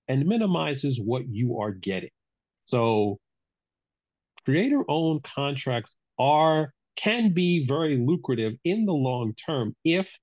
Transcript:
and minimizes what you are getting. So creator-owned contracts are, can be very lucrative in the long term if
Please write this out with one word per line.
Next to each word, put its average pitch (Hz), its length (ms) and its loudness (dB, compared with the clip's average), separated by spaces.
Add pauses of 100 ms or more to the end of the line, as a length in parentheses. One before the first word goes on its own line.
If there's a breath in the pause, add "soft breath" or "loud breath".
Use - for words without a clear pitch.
and 135 180 0
minimizes 160 760 0
what 120 240 -4
you 117 320 -2
are 104 120 -2
getting. 92 380 -6 (580)
So 110 520 2 (1300)
creator-owned 160 760 0
contracts 135 720 -4 (220)
are, 151 560 4 (240)
can 220 360 2
be 175 340 2
very 147 300 0
lucrative 120 560 0 (120)
in 214 200 0
the 190 80 0
long 123 400 -2 (120)
term 131 300 -2 (100)
if 175 220 2 (160)